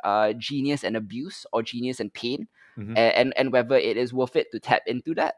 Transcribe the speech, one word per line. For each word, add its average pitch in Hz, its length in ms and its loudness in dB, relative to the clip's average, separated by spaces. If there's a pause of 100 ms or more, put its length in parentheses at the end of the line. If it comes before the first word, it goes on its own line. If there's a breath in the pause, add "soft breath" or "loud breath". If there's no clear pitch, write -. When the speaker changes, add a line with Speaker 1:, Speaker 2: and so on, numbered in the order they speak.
Speaker 1:
uh, 107 300 2
genius 139 500 -2
and 107 120 -2
abuse 117 560 -8
or 113 120 0
genius 123 360 -6
and 104 140 -6
pain, 131 340 -6 (300 soft breath)
Speaker 2:
Mm-hmm. 110 180 -8
Speaker 1:
a-, 117 220 6
and, 127 200 2
and 131 140 2
whether 127 240 4
it 107 220 4
is 123 160 -2
worth 127 220 0
it - 160 0
to 117 80 -6
tap - 260 2
into 123 300 -4
that, - 220 -2